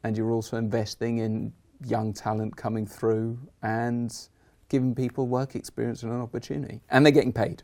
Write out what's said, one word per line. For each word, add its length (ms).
and 120
you're 160
also 240
investing 600
in 340
young 260
talent 440
coming 300
through 520
and 520
giving 260
people 320
work 300
experience 460
and 100
an 80
opportunity, 600
and 140
they're 80
getting 200
paid. 300